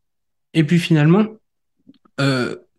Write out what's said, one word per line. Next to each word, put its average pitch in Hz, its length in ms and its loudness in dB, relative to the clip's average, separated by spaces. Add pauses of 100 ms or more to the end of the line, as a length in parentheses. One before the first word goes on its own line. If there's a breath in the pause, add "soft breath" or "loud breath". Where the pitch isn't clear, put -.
(540)
et 160 100 2
puis 170 140 0
finalement, 170 480 2 (920)
euh, 135 360 -4 (240)